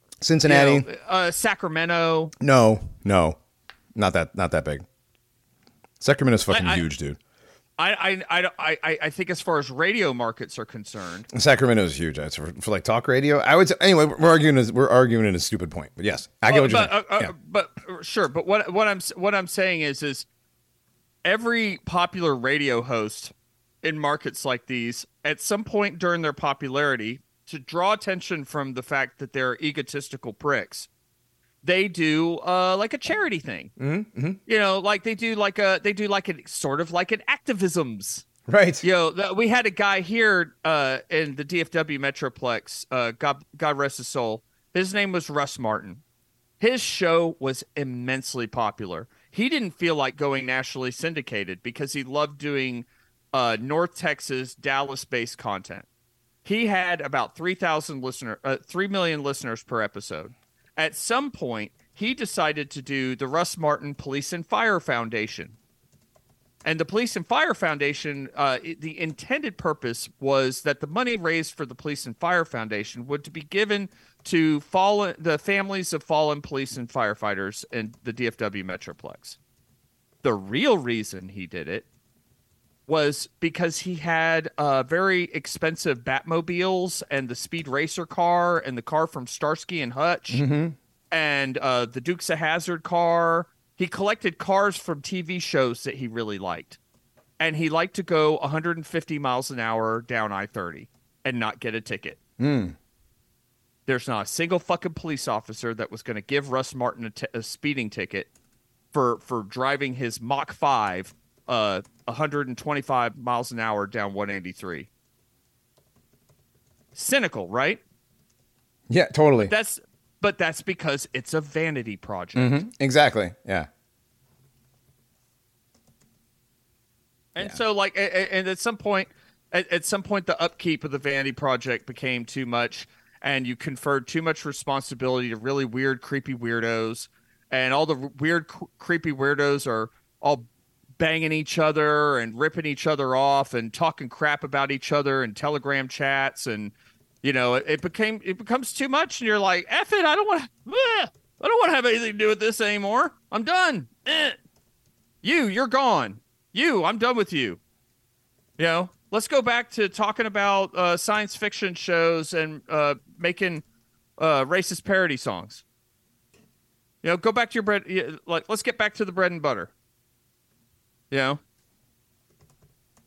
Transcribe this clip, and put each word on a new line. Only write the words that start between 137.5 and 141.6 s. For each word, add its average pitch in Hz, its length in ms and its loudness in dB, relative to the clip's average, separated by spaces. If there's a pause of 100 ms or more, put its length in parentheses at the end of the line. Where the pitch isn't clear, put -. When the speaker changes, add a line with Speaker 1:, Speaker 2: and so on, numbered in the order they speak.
Speaker 2:
and 131 220 2
all 151 120 2
the 156 80 0
w-, 131 260 -6
weird, 160 280 0
cr-, - 180 -16 (140)
creepy 165 320 -2
weirdos 143 560 2
are 113 240 -2 (300)
all 131 260 0 (500)
banging 160 340 2
each 156 280 0
other 151 580 4